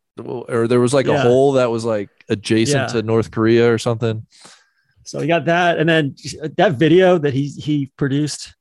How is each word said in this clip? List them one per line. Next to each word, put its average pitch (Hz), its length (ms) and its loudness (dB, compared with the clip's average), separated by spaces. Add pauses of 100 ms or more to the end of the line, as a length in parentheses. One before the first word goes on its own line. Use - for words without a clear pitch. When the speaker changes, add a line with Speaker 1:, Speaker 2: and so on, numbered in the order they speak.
(180)
Speaker 1:
or 120 500 -4
there 123 120 2
was, 120 140 2
like, 135 140 2
a - 40 0
Speaker 2:
Yeah. 135 120 0
Speaker 1:
hole 131 300 4
that 127 160 2
was, 113 140 -4
like, 107 260 -4 (200)
adjacent 117 640 0
Speaker 2:
Yeah. 117 80 -2
Speaker 1:
to - 20 -2
North 113 280 0
Korea 117 400 4
or 113 60 2
something. 113 480 -4 (800)
Speaker 2:
So - 160 -12
we 139 80 -6
got 160 180 0
that, 170 340 0
and 160 100 0
then 156 260 0 (420)
that 185 160 2
video 175 440 4
that 147 160 -2
he, 139 140 -4
he 139 500 -6
produced, 143 640 -4